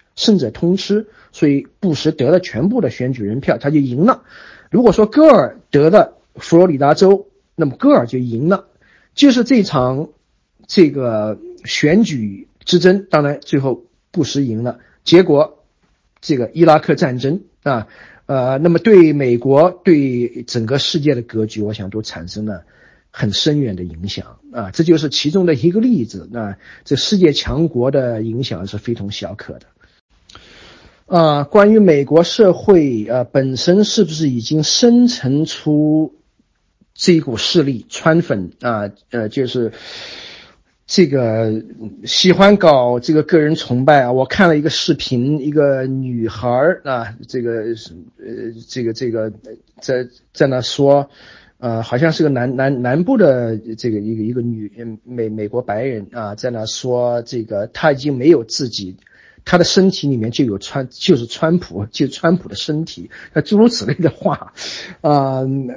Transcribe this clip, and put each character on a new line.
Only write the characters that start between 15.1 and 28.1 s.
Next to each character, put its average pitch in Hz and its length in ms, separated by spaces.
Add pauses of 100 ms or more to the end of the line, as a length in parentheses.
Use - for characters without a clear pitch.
果 156 420 (560)
这 151 160
个 120 160
伊 165 140
拉 156 120
克 156 160
战 127 240
争 139 220 (220)
啊， 123 260 (380)
呃， 131 320
那 165 100
么 170 100
对 170 360
美 127 240
国， 143 440
对 127 640
整 117 200
个 135 120
世 - 220
界 143 140
的 120 80
格 110 240
局， 107 160
我 107 100
想 101 160
都 107 140
产 87 260
生 104 160
了 98 200 (460)
很 104 220
深 147 280
远 110 160
的 90 60
影 85 280
响 - 280 (140)
啊， 101 180
这 165 140
就 160 140
是 151 100
其 147 220
中 180 160
的 165 80
一 135 160
个 202 100
例 220 240
子。 92 260
那 107 280 (260)
这 143 120
世 - 200
界 175 160
强 143 360
国 127 220
的 123 320